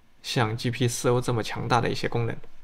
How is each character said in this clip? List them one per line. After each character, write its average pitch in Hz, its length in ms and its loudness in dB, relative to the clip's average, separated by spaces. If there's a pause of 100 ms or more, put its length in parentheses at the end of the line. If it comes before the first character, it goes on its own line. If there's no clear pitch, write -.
(240)
像 113 340 0
G 120 140 -2
P - 80 -4
T 123 80 4
四 123 220 0
O 123 120 4
这 123 100 0
么 110 120 2
强 117 240 -6
大 120 120 4
的 - 80 2
一 - 60 2
些 - 160 -2
功 117 160 0
能。 113 100 -2 (280)